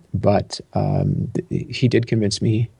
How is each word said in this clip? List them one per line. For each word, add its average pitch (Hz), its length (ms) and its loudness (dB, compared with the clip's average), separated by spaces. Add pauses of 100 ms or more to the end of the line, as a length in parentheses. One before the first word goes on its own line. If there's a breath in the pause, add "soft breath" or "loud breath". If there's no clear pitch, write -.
(140)
but, 98 460 0 (140)
um, 50 580 0 (180)
th-, - 260 -6
he 131 120 2
did 120 180 2
convince 107 360 -2
me, 113 280 0 (100)